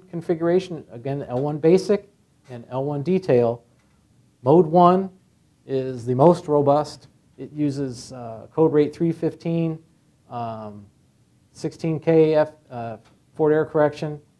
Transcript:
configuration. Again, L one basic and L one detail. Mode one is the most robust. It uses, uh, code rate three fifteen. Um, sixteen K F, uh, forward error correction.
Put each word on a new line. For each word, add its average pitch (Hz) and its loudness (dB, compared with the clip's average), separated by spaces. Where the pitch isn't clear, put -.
configuration. 170 -2
Again, 135 -8
L 123 -4
one 147 -4
basic 185 2
and 120 -16
L 131 -6
one 143 -6
detail. 135 0
Mode 156 6
one 180 4
is 131 -6
the 123 -2
most 170 4
robust. 147 0
It 135 -16
uses, 139 -6
uh, 117 -16
code 156 2
rate 147 2
three 170 0
fifteen. 165 -4
Um, 110 -12
sixteen 160 -6
K 160 4
F, 151 2
uh, 117 -12
forward 151 2
error 156 0
correction. 147 -2